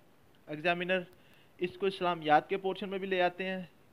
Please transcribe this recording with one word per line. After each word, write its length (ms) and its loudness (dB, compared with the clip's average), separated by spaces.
Examiner, 580 -2
इसको 280 -2
इस्लामियात 600 4
के 100 -2
portion 300 -4
में 120 -4
भी 60 -6
ले 160 0
आते 220 0
हैं, 240 -6